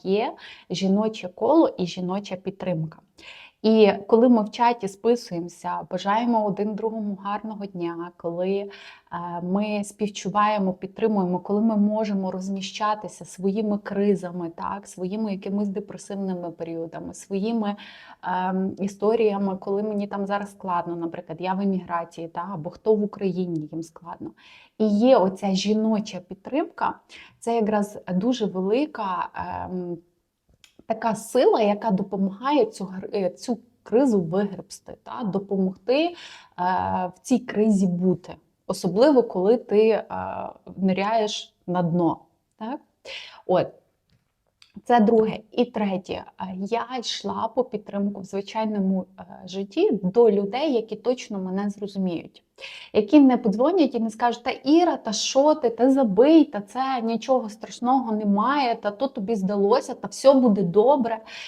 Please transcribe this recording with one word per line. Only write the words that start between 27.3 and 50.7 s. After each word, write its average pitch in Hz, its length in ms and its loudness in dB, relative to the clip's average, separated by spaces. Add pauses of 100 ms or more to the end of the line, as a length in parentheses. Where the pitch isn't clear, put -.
це 233 160 -2
якраз 208 440 0 (140)
дуже 226 320 0
велика, 190 880 -2
ем, 180 640 -8 (920)
така 220 280 -2
сила, 277 460 2
яка 208 300 0
допомагає 202 760 0
цю - 200 -8
гр-, 190 280 -12
е, 190 160 -2
цю - 300 -6 (240)
кризу 226 380 4
вигребсти, 190 840 -6
та, 240 200 -10
допомогти, 196 800 0
е, 349 80 -4 (1040)
в - 60 -20
цій - 180 2
кризі 202 480 2
бути. 175 480 -2 (320)
Особливо, 220 560 2
коли 208 340 0
ти, 220 320 2
е, 208 160 0 (720)
ниряєш 196 800 -2 (120)
на 175 160 -2
дно. 170 360 0 (400)
Так? 240 200 -10 (680)
От. 175 220 2 (1160)
Це 240 160 4
друге. 220 400 4 (120)
І 240 140 2
третє. 190 600 -4 (160)
Е, 185 160 -8
я 226 300 -4 (120)
йшла 202 560 -6
по 247 80 2
підтримку 202 580 -6
в - 20 -14
звичайному, 196 800 -2 (140)
е, 175 260 -20
житті 202 460 -2
до 208 400 4
людей, 233 420 0